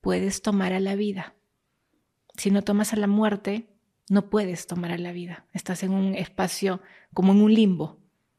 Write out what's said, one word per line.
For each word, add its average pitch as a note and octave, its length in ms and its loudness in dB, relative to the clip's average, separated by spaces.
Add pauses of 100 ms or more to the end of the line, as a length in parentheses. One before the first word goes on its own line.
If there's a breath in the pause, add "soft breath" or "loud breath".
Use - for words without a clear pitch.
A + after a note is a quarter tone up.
puedes F#3+ 420 -2
tomar G3 300 0
a F#3+ 80 -2
la G3 140 -2
vida". G3 400 -6 (1040)
Si G3+ 120 -2
no G3 120 2
tomas G#3 320 0
a - 20 0
la G#3 120 0
muerte, G#3 580 0 (420)
no G3+ 220 2
puedes F#3+ 360 -2
tomar F3 260 -6
a F3 40 -6
la F3 160 -8
vida. F3 400 -12
Estás F3+ 300 -8
en F#3+ 100 -4
un F#3+ 220 0
espacio F#3+ 680 -4 (320 soft breath)
como F#3+ 200 4
en G3+ 100 8
un G#3+ 100 6
limbo. F#3+ 460 2 (400)